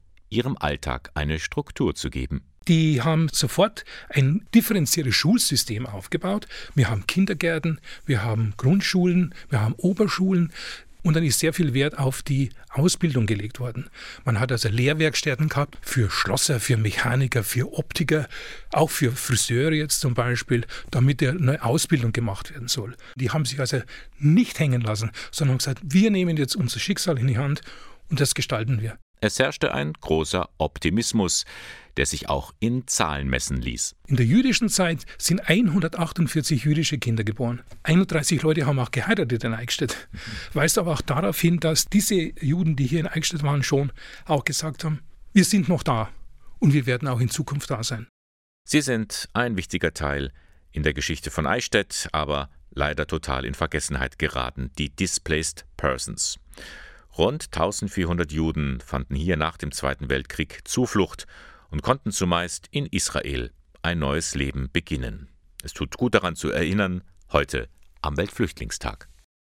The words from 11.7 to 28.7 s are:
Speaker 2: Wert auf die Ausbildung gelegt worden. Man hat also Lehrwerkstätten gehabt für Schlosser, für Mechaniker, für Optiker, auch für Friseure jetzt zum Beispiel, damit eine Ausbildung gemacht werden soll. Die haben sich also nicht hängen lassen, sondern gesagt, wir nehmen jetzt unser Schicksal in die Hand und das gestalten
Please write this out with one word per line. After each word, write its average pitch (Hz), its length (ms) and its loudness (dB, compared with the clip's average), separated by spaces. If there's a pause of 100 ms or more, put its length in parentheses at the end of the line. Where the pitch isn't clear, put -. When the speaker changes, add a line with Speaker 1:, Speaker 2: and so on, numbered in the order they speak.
Speaker 2:
Wert 139 220 2
auf 135 260 -2
die 135 280 0 (200)
Ausbildung 143 560 2
gelegt 107 340 -2
worden. 123 280 -8 (360)
Man 107 160 2
hat 127 100 0
also 117 180 0
Lehrwerkstätten 143 800 2
gehabt - 320 -2
für 110 300 0
Schlosser, - 480 0
für 117 180 2
Mechaniker, 120 680 2
für 127 340 -2
Optiker, 151 500 0 (440)
auch 156 180 4
für 123 220 2
Friseure 127 600 0
jetzt 151 280 0
zum 127 140 2
Beispiel, 120 520 0 (240)
damit 131 320 4
eine 143 420 2
Ausbildung 120 480 2
gemacht 107 400 -4
werden 117 160 -8
soll. 113 280 -4 (180)
Die 127 160 -2
haben 156 140 0
sich 131 160 -4
also 127 200 -2 (380)
nicht 160 400 4
hängen 127 240 2
lassen, 107 300 -2 (180)
sondern 131 280 2
gesagt, 131 260 -4
wir 190 260 6
nehmen 180 260 2
jetzt 143 200 0
unser 120 240 -2
Schicksal - 360 0
in 123 120 2
die 113 100 2
Hand 143 240 0 (480)
und 147 100 0
das 139 140 2
gestalten 113 480 -2